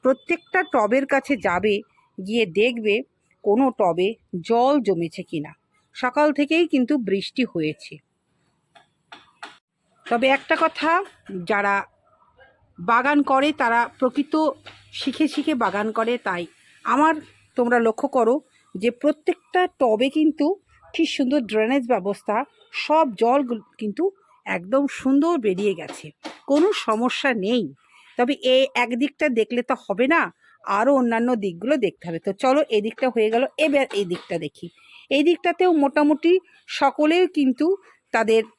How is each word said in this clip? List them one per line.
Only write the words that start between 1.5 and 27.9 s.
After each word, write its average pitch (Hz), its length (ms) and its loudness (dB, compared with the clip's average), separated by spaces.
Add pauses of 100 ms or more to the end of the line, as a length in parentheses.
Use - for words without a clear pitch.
গিয়ে 220 200 0
দেখবে 214 480 0 (500)
কোনো 226 220 2 (120)
টবে 180 300 0 (400)
জল 247 260 2 (120)
জমেছে 170 360 -4
কিনা। 151 300 -8 (440)
সকাল 277 360 0
থেকেই 311 340 0
কিন্তু 269 280 0 (140)
বৃষ্টি 196 340 -2 (100)
হয়েছে। 156 420 -6 (2250)
তবে 240 180 0
একটা 269 280 0
কথা, 320 340 0 (600)
যারা 202 240 0 (1040)
বাগান 240 440 2
করে 269 300 2
তারা 233 280 0 (180)
প্রকৃত 269 360 -2 (580)
শিখে - 360 -2
শিখে 302 260 -2
বাগান 214 380 -2
করে। 226 260 -2
তাই 175 280 -6 (380)
আমার, 294 300 2 (420)
তোমরা 240 220 2
লক্ষ্য 226 300 0
করো 240 260 2 (400)
যে 202 160 0
প্রত্যেকটা 302 680 -2 (200)
টবে 233 300 2
কিন্তু 302 360 0 (480)
কি 339 120 0
সুন্দর 277 340 -2
ড্রেনেজ 220 520 0
ব্যবস্থা, 202 440 -4 (360)
সব 311 340 0 (160)
জল 247 180 2 (400)
কিন্তু 214 240 -4 (420)
একদম 190 400 -2
সুন্দর 285 520 0
বেরিয়ে 202 360 -2
গেছে, - 320 -14 (400)
কোনো 302 220 4 (180)
সমস্যা 240 480 0
নেই। 214 300 0 (520)